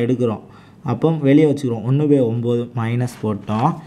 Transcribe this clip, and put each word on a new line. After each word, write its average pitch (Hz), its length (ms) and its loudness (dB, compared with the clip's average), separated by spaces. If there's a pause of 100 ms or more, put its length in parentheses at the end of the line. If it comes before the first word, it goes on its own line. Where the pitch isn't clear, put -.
எடுக்கிறோம். 117 400 -2 (400)
அப்போ 147 280 0
வெளியே 151 400 4
வச்சுக்கிறோம். 117 320 -4
ஒன்று 139 240 2
பை 143 140 4
ஒம்பது 120 540 -2
minus 117 480 -4
போட்டோம். 110 500 -2 (140)